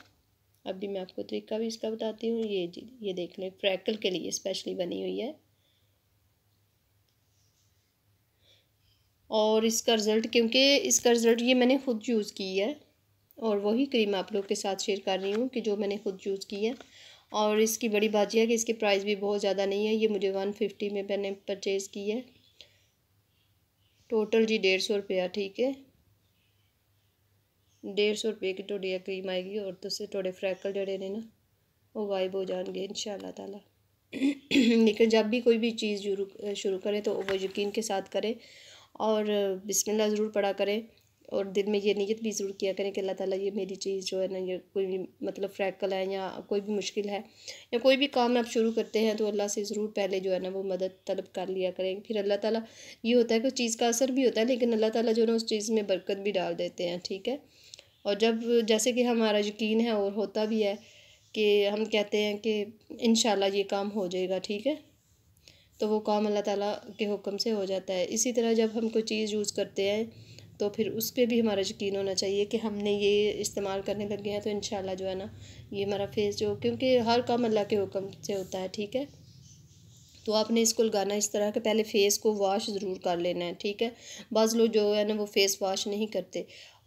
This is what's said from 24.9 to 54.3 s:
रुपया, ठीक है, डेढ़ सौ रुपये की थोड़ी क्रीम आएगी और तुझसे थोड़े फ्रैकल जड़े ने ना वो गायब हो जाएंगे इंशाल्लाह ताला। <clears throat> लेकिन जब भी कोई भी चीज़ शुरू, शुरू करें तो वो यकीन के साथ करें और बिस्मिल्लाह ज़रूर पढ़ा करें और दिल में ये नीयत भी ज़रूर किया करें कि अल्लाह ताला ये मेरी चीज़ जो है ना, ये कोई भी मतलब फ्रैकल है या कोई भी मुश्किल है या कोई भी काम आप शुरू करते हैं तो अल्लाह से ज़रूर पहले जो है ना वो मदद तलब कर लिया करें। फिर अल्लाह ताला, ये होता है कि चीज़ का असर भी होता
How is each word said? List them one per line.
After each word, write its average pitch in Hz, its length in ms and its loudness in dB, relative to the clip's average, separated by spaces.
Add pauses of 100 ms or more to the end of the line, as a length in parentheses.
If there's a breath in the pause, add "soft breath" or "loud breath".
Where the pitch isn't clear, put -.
रुपया, 190 340 -2
ठीक 196 300 -6
है, 269 160 0 (2000)
डेढ़ 208 320 0
सौ 220 140 -2
रुपये 190 240 -4
की 196 100 -10
थोड़ी 190 360 -4
क्रीम 190 300 -8
आएगी 185 300 -4
और 190 240 -8
तुझसे 202 240 -8
थोड़े 190 240 -4
फ्रैकल 190 420 -4
जड़े 196 240 -4
ने 190 120 -8
ना 220 140 -6 (720)
वो 214 120 -4
गायब 190 280 -2
हो 190 100 -2
जाएंगे 185 380 -4
इंशाल्लाह 196 500 -8
ताला। 196 260 -14 (540)
<clears throat> 240 720 4
लेकिन 220 260 6
जब 220 180 4
भी 240 140 0
कोई 233 160 6
भी 226 160 0
चीज़ 208 300 -4
शुरू, 196 240 -2 (280)
शुरू 190 240 -2
करें 208 240 -2
तो 208 100 0
वो 196 220 -2
यकीन 190 360 -4
के 220 120 -4
साथ 196 280 -4
करें 208 240 -2 (640 loud breath)
और 214 240 2 (400)
बिस्मिल्लाह 208 440 0
ज़रूर 214 220 0
पढ़ा 202 220 2
करें 202 300 -2 (460 soft breath)
और 196 200 -2
दिल 196 180 0
में 208 120 2
ये 202 140 2
नीयत 208 300 -2
भी 220 80 -2
ज़रूर 196 220 -4
किया 196 200 -2
करें 196 180 -4
कि 202 100 -6
अल्लाह 190 140 -2
ताला 190 220 -2
ये 196 140 -4
मेरी 196 260 -4
चीज़ 190 280 -6
जो 185 140 -4
है 190 80 0
ना, 190 120 -6
ये 185 180 -4 (160)
कोई 196 120 0
भी 185 140 -2 (240)
मतलब 196 280 -4
फ्रैकल 190 420 -2
है 190 180 -2
या 190 180 -4 (200)
कोई 202 120 0
भी 208 120 -4
मुश्किल 202 360 -2
है 202 140 -4 (500 loud breath)
या 240 60 2
कोई 262 180 8
भी 277 120 2
काम 247 280 2
आप 233 100 0
शुरू 226 260 2
करते 220 280 -2
हैं 220 160 2
तो 214 100 0
अल्लाह 208 220 0
से 208 160 -4
ज़रूर 208 300 -2
पहले 196 240 0
जो 185 120 -2
है 180 100 2
ना 185 100 -6
वो 190 140 -6
मदद 185 420 -4
तलब 190 280 -6
कर 180 140 -4
लिया 185 220 -2
करें। 185 300 -4
फिर 214 180 -4
अल्लाह 202 200 0
ताला, 220 220 0 (420 loud breath)
ये 226 100 4
होता 240 220 6
है 226 40 4
कि 262 140 0
चीज़ 226 240 -2
का 240 120 2
असर 254 220 2
भी 262 140 4
होता 220 160 4